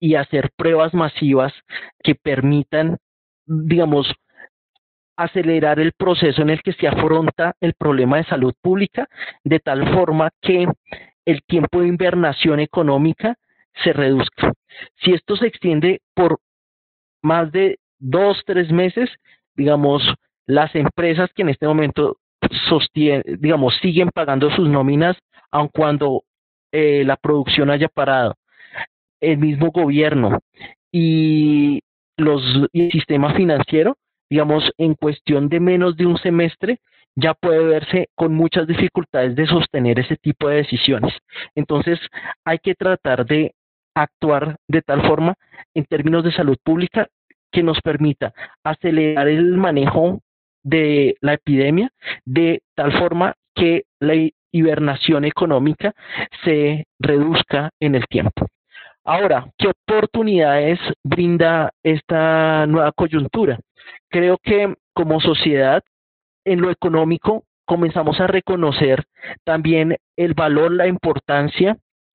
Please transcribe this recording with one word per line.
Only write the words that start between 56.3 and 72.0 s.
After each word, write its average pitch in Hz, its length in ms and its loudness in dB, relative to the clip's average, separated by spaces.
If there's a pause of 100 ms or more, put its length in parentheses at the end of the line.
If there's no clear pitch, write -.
se 151 400 0 (140)
reduzca 151 720 0 (100)
en 143 140 0
el 120 140 0
tiempo. - 400 -2 (600)
Ahora, 160 380 0 (100)
¿qué 208 120 0
oportunidades 180 1120 0 (240)
brinda 165 640 2 (140)
esta 160 800 0
nueva 151 240 2
coyuntura? 156 640 -2 (540)
Creo 180 260 2
que 202 380 -2 (200)
como 160 260 0
sociedad, 147 640 2 (600)
en 180 160 0
lo 180 120 0
económico, 165 720 -2 (200)
comenzamos 165 560 -2
a 185 60 2
reconocer 156 800 0 (400)
también 160 520 0 (200)
el 170 180 0
valor, 156 380 2
la 180 160 2
importancia 156 920 -2 (360)